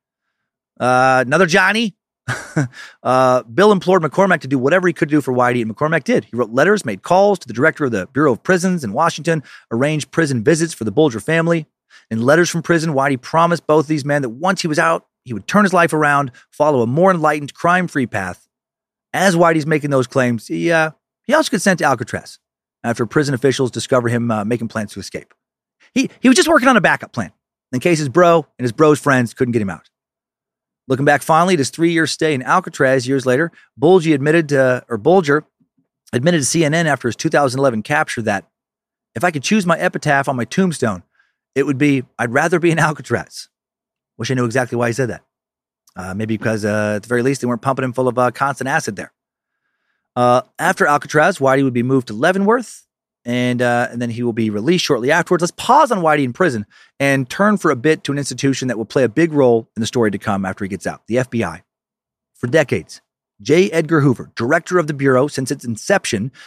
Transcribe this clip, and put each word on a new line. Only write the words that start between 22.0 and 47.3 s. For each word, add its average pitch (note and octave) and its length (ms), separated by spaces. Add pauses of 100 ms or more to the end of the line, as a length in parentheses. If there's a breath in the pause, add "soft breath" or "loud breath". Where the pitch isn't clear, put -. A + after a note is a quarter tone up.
after A#2 240
prison C#3+ 280
officials B2+ 360
discover A#2+ 380
him, A#2 220
uh, G#2+ 140
making A#2 240
plans G#2+ 240
to G2+ 80
escape. - 320 (640 soft breath)
He, B3+ 160 (100)
he B3 80
was C4 80
just E4 120
working C4+ 200
on B3+ 80
a F#3 60
backup D3 300
plan G2 200 (400)
in B2+ 80
case E3+ 200
his D3 80
bro E3+ 380 (120)
and B2+ 60
his A#2 80
bro's D3+ 280
friends B2+ 320
couldn't B2 200
get A2+ 100
him G2 80
out. - 180 (1000)
Looking C3 160
back D3 160
fondly E3+ 320
at F3+ 60
his C3 100
three-year E3 380
stay D#3 260
in C3 80
Alcatraz C3+ 680
years C3 200
later, C#3 260 (240 soft breath)
Bulgy D#3+ 380
admitted D3+ 340
to, C3 400
or A#2+ 80
Bulger D3+ 480 (720)
admitted D#3 240
to C3 80
C E3 180
N C#3+ 80
N E3+ 140
after C#3 220
his A2 60
two - 140
thousand C#3+ 320
eleven A#2 220
capture D3 400
that, G2+ 260 (680)
"If - 80
I F3+ 80
could D3 120
choose G#3 240
my E3 120
epitaph D3+ 520
on C3+ 60
my A#2 100
tombstone, C3+ 560 (520)
it C3+ 120
would C#3 100
be, C#3 280 (140)
'I'd A#2 140
rather D#3+ 260
be E3 120
in D#3+ 80
Alcatraz.'" C#3+ 720 (640)
Wish A#2 140
I C3 40
knew B2 120
exactly A#2+ 320
why A#2+ 80
he A#2 80
said B2 160
that. - 140 (720)
Uh, F#2 200
maybe G#2+ 240
because, A2 260
uh, G#2+ 320
at G2+ 60
the A2 60
very A#2+ 140
least, C3+ 200